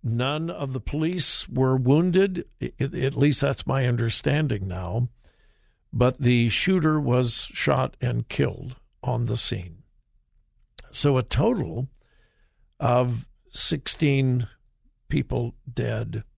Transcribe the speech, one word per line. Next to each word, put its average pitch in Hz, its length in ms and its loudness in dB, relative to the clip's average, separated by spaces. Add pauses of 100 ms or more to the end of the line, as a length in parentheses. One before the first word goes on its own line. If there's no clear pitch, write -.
none 135 460 -2
of 143 240 -6
the 127 80 -4
police 160 640 -2
were 131 300 2
wounded, 175 680 2 (160)
i-, 120 180 -6
i-, 135 240 -4
at 139 100 -2
least 143 280 4
that's 139 240 -2
my 131 200 0
understanding 120 800 0
now, 92 440 -4 (840)
but 123 240 2
the 120 320 4
shooter 156 500 2
was 123 360 2 (180)
shot 131 480 0
and 117 300 -2
killed - 460 -4 (260)
on 120 240 -2
the 113 100 -2
scene. 87 460 -6 (1080)
So 139 280 2
a 127 40 0
total 135 680 0 (880)
of 123 460 0 (240)
sixteen 135 1000 0 (600)
people 120 440 -2 (160)
dead 110 540 -4 (140)